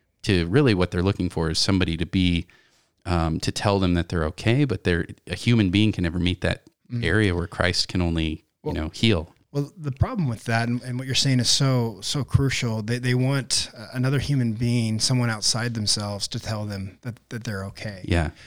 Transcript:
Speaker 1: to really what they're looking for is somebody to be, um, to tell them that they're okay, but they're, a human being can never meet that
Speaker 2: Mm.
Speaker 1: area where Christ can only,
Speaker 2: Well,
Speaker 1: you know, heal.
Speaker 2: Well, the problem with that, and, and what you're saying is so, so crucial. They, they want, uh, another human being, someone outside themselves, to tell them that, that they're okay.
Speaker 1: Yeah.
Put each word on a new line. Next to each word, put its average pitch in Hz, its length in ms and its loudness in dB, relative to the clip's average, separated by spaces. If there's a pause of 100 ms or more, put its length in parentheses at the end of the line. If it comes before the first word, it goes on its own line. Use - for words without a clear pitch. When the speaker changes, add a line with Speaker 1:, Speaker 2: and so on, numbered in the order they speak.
(240)
Speaker 1:
to 87 240 2
really 123 260 4
what 90 180 2
they're 90 120 0
looking 92 260 0
for 82 220 -2
is 80 80 -2
somebody 90 380 2
to 82 100 -2
be, 87 400 2 (580)
um, 82 360 0
to 98 100 -4
tell 101 280 0
them 90 140 2
that 85 160 0
they're 82 160 0
okay, 120 400 0
but - 180 -4
they're, 87 220 0 (220)
a 90 80 -6
human 113 340 4
being 104 220 4
can 90 120 -2
never 87 160 -2
meet 87 220 0
that 90 220 -2 (280)
Speaker 2:
Mm. 120 140 -4
Speaker 1:
area 95 300 2
where 85 120 -2
Christ - 420 0
can 90 120 0
only, 82 420 0 (200)
Speaker 2:
Well, 78 100 -6
Speaker 1:
you 80 80 -4
know, 78 80 -4
heal. 95 440 0 (180)
Speaker 2:
Well, 143 260 -4
the 147 140 -8
problem 196 360 -2
with 117 180 -6
that, 117 220 0
and, 120 140 -2
and 123 160 -8
what 131 80 -8
you're 131 100 -2
saying 131 240 4
is 120 100 0
so, 120 520 2
so 135 220 -4
crucial. 123 580 0
They, 113 160 -2
they 123 160 0
want, 127 640 0
uh, - 160 -16
another 131 260 0
human 123 340 0
being, 117 460 0
someone 123 300 2
outside 113 460 -2
themselves, 104 540 -2
to 120 100 -8
tell 107 260 -6
them 101 360 -8
that, 117 180 -12 (100)
that 113 140 -12
they're 98 220 -6
okay. 98 400 -12
Speaker 1:
Yeah. 85 260 2 (160)